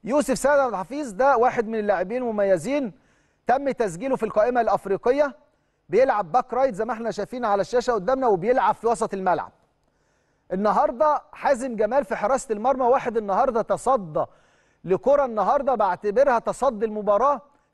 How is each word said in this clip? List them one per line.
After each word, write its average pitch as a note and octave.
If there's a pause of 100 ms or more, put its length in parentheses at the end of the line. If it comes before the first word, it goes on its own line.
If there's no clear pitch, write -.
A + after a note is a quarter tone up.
يوسف B3+
سيد C4
عبد C4+
الحفيظ A3
ده B3
واحد A#3+
من A3+
اللاعبين G3+
المميزين، G#3 (540)
تم C4+
تسجيله A3+
في -
القائمه A3+
الافريقيه، A#3 (520)
بيلعب G#3
باك A#3+
رايت C4
زي G3+
ما A#3+
احنا A3+
شايفين G#3
على G3+
الشاشه A#3+
قدامنا، B3
وبيلعب G#3
في -
وسط A3
الملعب. F3+ (1000)
النهارده A#3 (100)
حازم B3
جمال A3
في A3+
حراسه A#3
المرمى، B3+
واحد A#3+
النهارده A3
تصدى F3+ (600)
لكره، B3
النهارده A#3+
بعتبرها G#3+
تصدي A3
المباراه G#3+ (340)